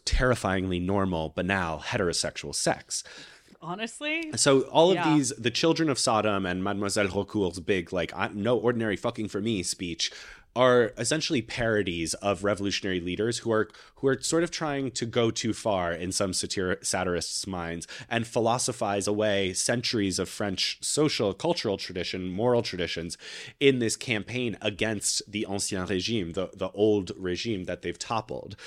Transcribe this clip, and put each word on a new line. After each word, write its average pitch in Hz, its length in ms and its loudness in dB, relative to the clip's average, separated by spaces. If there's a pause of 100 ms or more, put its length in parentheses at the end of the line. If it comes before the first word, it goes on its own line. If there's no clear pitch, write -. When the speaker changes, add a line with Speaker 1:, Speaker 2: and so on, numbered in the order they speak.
Speaker 1:
terrifyingly 95 800 2
normal, 90 480 0
banal, 90 500 0
heterosexual 82 760 -2
sex. - 500 -2 (580)
Speaker 2:
Honestly? 294 720 -6
Speaker 1:
So 139 280 6
all 165 280 6
of 185 60 4
Speaker 2:
Yeah. 160 180 4
Speaker 1:
these, 135 140 4
the 117 200 -2
children 160 400 2
of 131 80 0
Sodom 104 480 2
and 92 180 0
Mademoiselle 101 440 0
Raucourt's 95 520 0
big, 87 340 0
like, 85 200 -2
"I, 98 200 -2
no 107 240 2
ordinary 113 400 0
fucking 117 320 -4
for 101 120 -4
me" 107 220 0
speech - 480 -4 (460)
are 123 400 6
essentially 151 440 0
parodies 101 720 0
of 101 300 0
revolutionary 98 560 0
leaders 101 380 0
who 113 120 -2
are, 110 160 4 (280)
who - 120 0
are 131 140 2
sort 165 200 2
of 170 80 0
trying 143 400 -2
to 117 160 -4
go 117 240 2
too 110 240 -2
far 92 380 0
in 90 220 -4
some 98 180 0
satir-, 92 500 -2
satirists' 90 640 -2
minds 85 400 -6 (240)
and 117 160 0
philosophize 113 800 0
away 104 460 2
centuries 107 680 0
of 92 120 -2
French - 500 -4
social, 127 540 0
cultural 120 420 -2
tradition, 92 560 -6
moral 120 300 2
traditions 87 560 -4 (420)
in 139 200 6
this 113 180 0
campaign 113 640 -4
against 107 680 -2
the 104 200 -4
Ancien 98 400 -4
Régime, 92 460 -2
the, 92 180 -4
the 95 160 -4
old 104 480 4
regime 92 480 -4
that 87 160 -6
they've 87 180 -6
toppled. - 560 -6 (120)